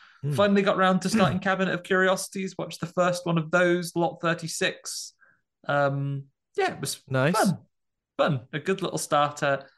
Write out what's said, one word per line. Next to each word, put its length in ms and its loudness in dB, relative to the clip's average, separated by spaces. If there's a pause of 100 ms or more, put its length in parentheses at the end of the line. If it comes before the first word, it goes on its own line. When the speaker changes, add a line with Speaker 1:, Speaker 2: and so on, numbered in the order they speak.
(220)
Speaker 1:
Hmm. 100 -4
Speaker 2:
Finally 300 4
got 160 2
round 240 4
to 80 -2
starting 280 2
Speaker 1:
<clears throat> 20 -2
Speaker 2:
Cabinet 340 0
of 80 -6
Curiosities. 760 0
Watched 240 -8
the 60 -6
first 400 0
one 100 2
of 140 -2
those, 440 2
Lot 280 -2
thirty-six. 920 -4 (560)
Um, 560 -2 (320)
yeah, 160 -2
it 80 -14
was 280 -8
Speaker 1:
Nice. 280 2
Speaker 2:
fun. 220 2 (580)
Fun. 240 2 (140)
A 40 -4
good 220 -2
little 160 -6
starter. 680 0 (120)